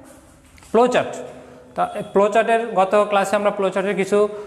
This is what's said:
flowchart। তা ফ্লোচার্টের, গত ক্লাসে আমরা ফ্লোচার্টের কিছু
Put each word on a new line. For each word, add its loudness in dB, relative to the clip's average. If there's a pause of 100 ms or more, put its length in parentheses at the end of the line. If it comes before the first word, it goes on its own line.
(720)
flowchart। 2 (580)
তা -2 (220)
ফ্লোচার্টের, 2
গত 2
ক্লাসে 0
আমরা 0
ফ্লোচার্টের -2
কিছু 2 (180)